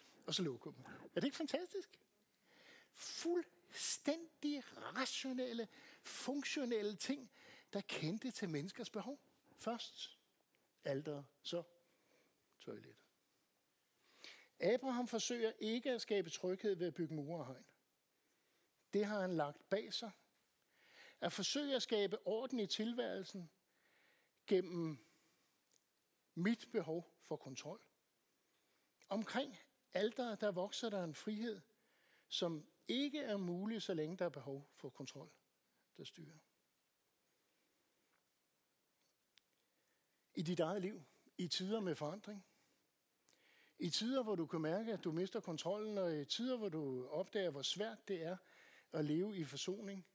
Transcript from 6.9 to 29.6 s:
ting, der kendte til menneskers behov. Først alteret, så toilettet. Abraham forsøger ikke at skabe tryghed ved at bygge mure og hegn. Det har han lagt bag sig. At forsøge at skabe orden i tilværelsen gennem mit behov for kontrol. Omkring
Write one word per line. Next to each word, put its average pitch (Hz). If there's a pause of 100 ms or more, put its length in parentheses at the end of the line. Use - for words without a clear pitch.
ting, 262 (420)
der 101
kendte 214
til 196
menneskers 160
behov. 226 (360)
Først - (680)
alteret, 143 (160)
så 170 (960)
toilettet. 113 (1600)
Abraham 247
forsøger 233
ikke 226
at 233
skabe 190
tryghed 185
ved 175
at 160
bygge 160
mure 151
og 131
hegn. 127 (1300)
Det 202
har 208
han 185
lagt 147
bag 214
sig. 220 (1080)
At -
forsøge 277
at 240
skabe 202
orden 247
i 202
tilværelsen 202 (1000)
gennem 170 (1300)
mit 208
behov 170
for -
kontrol. 143 (1300)
Omkring 220 (360)